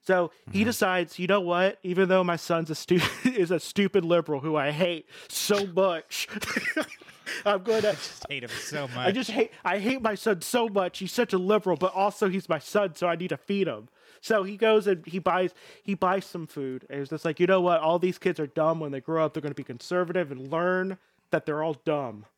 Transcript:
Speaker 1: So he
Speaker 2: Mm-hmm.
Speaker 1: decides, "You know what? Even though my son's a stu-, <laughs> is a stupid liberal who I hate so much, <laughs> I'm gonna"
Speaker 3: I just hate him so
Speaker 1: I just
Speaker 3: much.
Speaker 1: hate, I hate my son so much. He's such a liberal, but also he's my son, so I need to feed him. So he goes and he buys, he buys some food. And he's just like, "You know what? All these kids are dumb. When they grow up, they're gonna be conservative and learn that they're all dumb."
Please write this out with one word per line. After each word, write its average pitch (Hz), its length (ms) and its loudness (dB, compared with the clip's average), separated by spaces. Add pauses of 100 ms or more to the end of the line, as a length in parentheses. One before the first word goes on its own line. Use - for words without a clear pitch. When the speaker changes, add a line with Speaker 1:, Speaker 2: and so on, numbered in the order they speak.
Speaker 1:
So 180 280 2 (220)
he 190 80 -2
Speaker 2:
Mm-hmm. 214 80 4
Speaker 1:
decides, 185 520 0
"You 180 60 -2
know 196 160 4
what? 180 400 2
Even 180 280 2
though 185 140 4
my 175 120 0
son's 165 340 -2
a 156 60 -4
stu-, - 240 2 (140)
<laughs> - 120 -8
is 220 240 2
a 175 100 2
stupid 196 460 2
liberal 160 340 2
who 151 160 -2
I 147 140 2
hate 165 380 -2 (220)
so 202 360 0
much, 180 680 0
<laughs> - 1120 -6
I'm 202 180 2
gonna" 220 260 2
Speaker 3:
I 185 40 2
just - 360 -10
hate 139 140 -6
him 113 80 -10
so 147 440 -8
Speaker 1:
I 131 160 2
just 233 200 -2
Speaker 3:
much. 214 40 -4
Speaker 1:
hate, 233 160 0 (120)
I 196 160 0
hate 247 240 -2
my 214 100 2
son 196 280 0
so 226 280 0
much. 190 300 -2
He's 185 120 -8
such 240 220 0
a 190 60 2
liberal, 190 360 2
but 180 200 0
also 196 340 2
he's 185 180 -4
my 156 120 0
son, 202 340 0
so 175 140 -2
I 170 80 0
need 175 140 -8
to 143 80 -4
feed 196 300 -2
him. 113 220 -8 (320)
So 214 220 2
he 196 140 -8
goes 220 280 4
and 185 220 0
he 165 100 -6
buys, 180 380 0 (260)
he 202 140 -2
buys 190 320 2
some 170 180 -10
food. 131 420 -8
And 139 120 -8
he's 139 100 -6
just 156 160 -6
like, 160 140 -2
"You 175 80 4
know 185 140 4
what? 175 200 4
All 160 160 2
these 180 220 0
kids 180 200 0
are 151 60 0
dumb. 160 340 0
When 151 120 -6
they 135 100 -6
grow 160 240 0
up, 175 80 -4
they're 160 80 -6
gonna 143 140 -8
be 143 80 -10
conservative 175 680 -2
and 131 200 -10
learn 185 480 0 (320)
that 156 160 0
they're 151 160 -2
all 160 200 -2
dumb." 127 440 -2 (100)